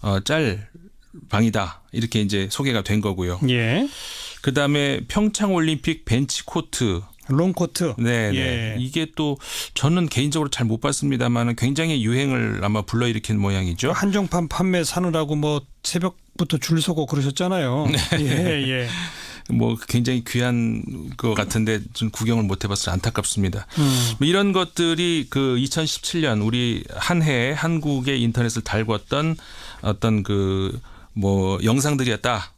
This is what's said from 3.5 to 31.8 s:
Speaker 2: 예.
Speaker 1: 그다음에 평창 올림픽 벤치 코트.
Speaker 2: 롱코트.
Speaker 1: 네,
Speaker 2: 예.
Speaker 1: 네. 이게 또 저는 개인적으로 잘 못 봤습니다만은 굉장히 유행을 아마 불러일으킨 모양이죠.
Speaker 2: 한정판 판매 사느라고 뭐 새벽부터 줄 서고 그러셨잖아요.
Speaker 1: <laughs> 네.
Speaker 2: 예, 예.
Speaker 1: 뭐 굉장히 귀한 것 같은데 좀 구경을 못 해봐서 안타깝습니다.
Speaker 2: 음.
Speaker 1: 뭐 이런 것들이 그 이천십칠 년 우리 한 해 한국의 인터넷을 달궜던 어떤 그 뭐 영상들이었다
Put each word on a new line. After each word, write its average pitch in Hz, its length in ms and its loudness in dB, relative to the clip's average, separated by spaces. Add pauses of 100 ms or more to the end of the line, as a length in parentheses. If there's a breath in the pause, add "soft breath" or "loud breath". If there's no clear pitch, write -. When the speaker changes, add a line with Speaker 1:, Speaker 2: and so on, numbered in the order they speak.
Speaker 2:
예. 123 360 2 (540 loud breath)
Speaker 1:
그다음에 143 680 2
평창 208 460 0
올림픽 160 500 0
벤치 127 400 0
코트. 113 580 -2 (260)
Speaker 2:
롱코트. 165 720 0
Speaker 1:
네, 117 360 2
Speaker 2:
예. - 100 0
Speaker 1:
네. 117 360 -2
이게 147 340 -2
또 147 240 -2 (360 loud breath)
저는 165 340 2
개인적으로 147 420 0
잘 - 160 0
못 113 140 0
봤습니다만은 120 760 0
굉장히 139 480 0
유행을 117 640 0
아마 104 180 0
불러일으킨 113 560 0
모양이죠. 98 540 0
Speaker 2:
한정판 185 560 0
판매 180 340 2
사느라고 160 540 0
뭐 151 240 0 (240)
새벽부터 - 760 -2
줄 160 240 2
서고 156 240 0
그러셨잖아요. 147 800 0
Speaker 1:
<laughs> 151 60 2
네. 156 280 2
Speaker 2:
예, 147 480 2
예. 127 200 0 (640 loud breath)
Speaker 1:
뭐 117 240 2 (120)
굉장히 123 380 0
귀한 120 560 0 (340)
것 113 180 0
같은데 107 460 0 (140)
좀 110 160 -2
구경을 113 340 0
못 95 200 -2
해봐서 101 280 -2
안타깝습니다. 98 760 0 (120)
Speaker 2:
음. 127 400 2
Speaker 1:
뭐 135 100 2
이런 196 240 4
것들이 170 760 0
그 135 280 2
이천십칠 156 640 -2
년 117 200 2
우리 117 420 0 (100)
한 175 280 0
해 135 300 2
한국의 147 680 0
인터넷을 117 400 0
달궜던 113 760 0 (460 loud breath)
어떤 107 400 2
그 95 580 0 (340 loud breath)
뭐 98 480 2
영상들이었다 123 960 0